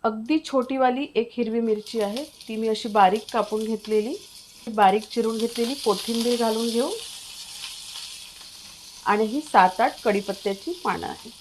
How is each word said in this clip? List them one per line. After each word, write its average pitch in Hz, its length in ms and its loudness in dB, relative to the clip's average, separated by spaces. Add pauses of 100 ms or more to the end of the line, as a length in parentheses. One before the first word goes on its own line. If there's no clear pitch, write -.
अगदी 226 360 0
छोटीवाली 262 760 0
एक 233 180 0
हिरवी 226 280 -2
मिरची 220 400 -2
आहे, 214 240 -2
ती - 320 -10
मी 220 120 0
अशी 220 200 -2
बारीक 208 340 6 (100)
कापून 220 320 0
घेतलेली, 214 500 0 (600)
बारीक 208 280 6
चिरून 226 360 -2
घेतलेली 233 360 -2
कोथिंबीर 233 680 0
घालून 226 280 2
घेऊ 233 200 0 (2250)
आणि 214 180 2
ही 220 160 -2
सात 190 400 4
आठ 269 240 0
कढीपत्त्याची 202 800 -2
पानं - 220 -2
आहेत. - 240 -10 (100)